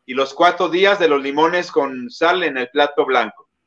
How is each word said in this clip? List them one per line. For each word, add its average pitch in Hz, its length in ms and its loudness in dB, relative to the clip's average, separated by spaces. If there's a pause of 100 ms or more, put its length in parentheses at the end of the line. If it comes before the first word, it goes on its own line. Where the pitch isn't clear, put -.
y 131 60 -10
los 135 220 -2
cuatro 175 340 2
días 190 300 2
de 170 80 2
los 143 160 2
limones 165 480 -2
con 131 400 -4
sal 175 320 0
en 139 140 -4
el 123 120 -4
plato 143 360 0
blanco. 120 440 -2 (180)